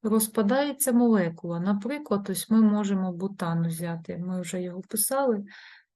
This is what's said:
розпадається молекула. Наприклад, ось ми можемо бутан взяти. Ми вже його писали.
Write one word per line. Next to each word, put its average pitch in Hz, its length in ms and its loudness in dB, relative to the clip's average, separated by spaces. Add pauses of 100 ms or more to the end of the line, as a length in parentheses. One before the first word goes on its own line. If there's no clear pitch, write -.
розпадається 226 880 2
молекула. 180 680 2
Наприклад, 202 680 -2
ось 180 200 -4
ми 220 120 6
можемо 202 500 2
бутан 170 540 -2
взяти. 165 520 -6
Ми 180 220 -4
вже 180 220 -6
його 180 180 -8
писали. 226 640 0 (520)